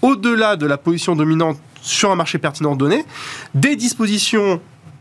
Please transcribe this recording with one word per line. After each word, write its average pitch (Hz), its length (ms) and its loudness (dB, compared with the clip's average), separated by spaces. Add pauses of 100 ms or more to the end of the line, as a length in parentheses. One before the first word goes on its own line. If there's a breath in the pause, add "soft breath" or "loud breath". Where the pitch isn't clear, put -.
au-delà 220 540 2
de 147 100 -4
la 143 120 0
position 170 380 0
dominante 160 440 2 (220)
sur - 280 0
un 190 60 2
marché 165 240 -2
pertinent 147 360 -2
donné, 160 300 0 (480 loud breath)
des 269 220 2
dispositions 208 840 0 (420)